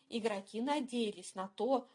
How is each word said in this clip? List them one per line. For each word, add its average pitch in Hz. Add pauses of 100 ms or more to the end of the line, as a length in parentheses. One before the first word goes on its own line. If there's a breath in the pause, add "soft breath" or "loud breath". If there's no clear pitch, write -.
игроки 214
надеялись 240
на 190
то, 254